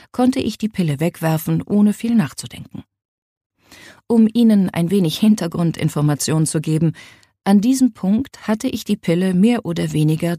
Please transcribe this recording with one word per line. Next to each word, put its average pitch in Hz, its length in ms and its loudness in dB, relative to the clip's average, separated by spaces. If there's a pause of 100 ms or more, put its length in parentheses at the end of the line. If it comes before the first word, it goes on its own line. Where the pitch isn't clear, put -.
(120)
konnte 254 280 0
ich - 180 -4
die 214 120 -4
Pille 151 300 -2
wegwerfen, 160 640 -2
ohne 208 300 2
viel 233 220 -2
nachzudenken. - 680 -6 (1200)
Um 226 260 4
Ihnen 214 360 4
ein 170 200 -2
wenig 180 300 0
Hintergrundinformation 160 1300 0
zu 165 160 -4
geben, 160 320 0 (500)
an 202 180 4
diesem 254 320 2
Punkt - 540 -4
hatte 220 200 -2
ich - 160 -8
die 208 140 -4
Pille 180 360 0
mehr 220 320 2
oder 165 280 -4
weniger 160 460 0